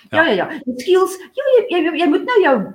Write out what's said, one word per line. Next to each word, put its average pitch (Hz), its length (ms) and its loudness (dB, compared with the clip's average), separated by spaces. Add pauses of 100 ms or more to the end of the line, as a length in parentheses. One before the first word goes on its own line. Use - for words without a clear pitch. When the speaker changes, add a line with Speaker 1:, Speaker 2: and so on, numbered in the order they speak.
(100)
Speaker 1:
Ja, 214 140 0
Speaker 2:
Ja. - 0 -
Speaker 1:
ja, 262 80 0
ja. 180 160 -2 (160)
Die 247 160 -8
skills, 370 380 0
ja, - 240 -10 (260)
jy, 349 160 -4
jy, 320 140 -4
jy 349 100 0
moet 330 160 0
nou 494 180 2
jou 269 160 2 (160)